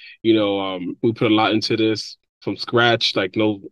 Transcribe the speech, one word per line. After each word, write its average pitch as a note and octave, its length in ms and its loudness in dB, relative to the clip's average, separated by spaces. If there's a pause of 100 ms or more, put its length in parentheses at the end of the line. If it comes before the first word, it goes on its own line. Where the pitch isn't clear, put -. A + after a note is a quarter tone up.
(240)
You A2+ 100 4
know, G2+ 260 0
um, F#2 440 -6
we A#2 100 2
put A2+ 180 0
a A2 40 4
lot G#2+ 160 2
into A2 260 -2
this A2 400 -2 (240)
from G2 160 -6
scratch, A#2 580 0
like, G2 200 -2
no, G#2+ 260 0 (100)